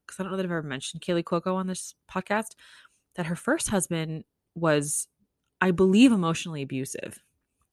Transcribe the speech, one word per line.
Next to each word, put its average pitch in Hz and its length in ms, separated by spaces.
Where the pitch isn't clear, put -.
'cause - 140
I - 40
don't 185 80
know 190 60
that 190 80
I've 175 60
ever 165 100
mentioned 147 400
Kaley 170 220
Cuoco 185 320
on 190 100
this - 300
podcast, 208 460
that 175 100
her 170 100
first - 340
husband 165 540
was, 147 540
I 185 120
believe, 196 400
emotionally 165 500
abusive, 135 640